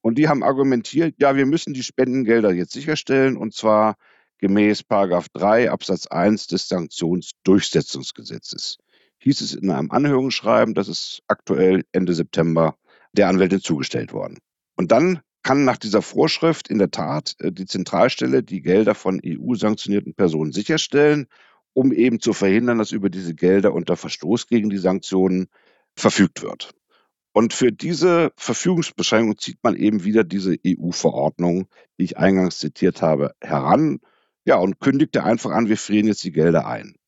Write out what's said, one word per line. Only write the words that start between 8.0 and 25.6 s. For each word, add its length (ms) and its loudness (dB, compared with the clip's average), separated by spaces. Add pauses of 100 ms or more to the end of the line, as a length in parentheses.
hieß 220 0
es 140 -8
in 160 -2
einem 200 -2
Anhörungsschreiben. 840 0
Das 140 -2
ist 400 -12
aktuell 640 2
Ende 220 0
September 640 0 (360)
der 160 4
Anwältin 320 2
zugestellt 520 -6
worden. 260 -10 (380)
Und 160 2
dann 280 2 (220)
kann 220 2
nach 120 2
dieser 260 -2
Vorschrift 680 -2
in 100 -2
der 120 2
Tat, 480 -6
äh, 140 -4
die 140 -10
Zentralstelle 760 0
die 200 -8
Gelder 320 2
von 280 -4
E-U-sanktionierten 920 -4
Personen 380 0
sicherstellen, 720 0 (480)
um 180 2
eben 280 2
zu 120 0
verhindern, 460 2
dass 140 -2
über 180 -2
diese 240 -8
Gelder 380 4
unter 240 -2
Verstoß 500 -4
gegen 240 0
die 80 -4
Sanktionen 680 0 (480)